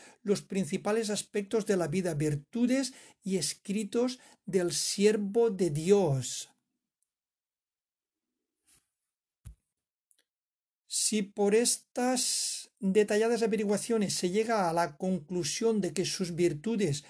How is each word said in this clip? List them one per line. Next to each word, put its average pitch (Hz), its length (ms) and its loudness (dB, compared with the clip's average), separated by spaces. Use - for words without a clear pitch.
los 202 200 -2
principales 190 680 -2
aspectos 208 560 -4
de 202 100 2
la 170 120 0
vida, 175 260 -2
virtudes 233 800 0
y 190 140 -2
escritos 220 840 -2
del 180 260 0
siervo 208 760 2
de 185 200 0
Dios. 160 800 2
Si - 340 -2
por 202 320 0
estas - 1160 -2
detalladas 214 640 2
averiguaciones 208 720 0
se 180 160 -2
llega 214 380 0
a 165 40 0
la 170 240 0
conclusión 190 840 -2
de 175 120 -2
que 175 120 0
sus 175 300 -4
virtudes 165 760 0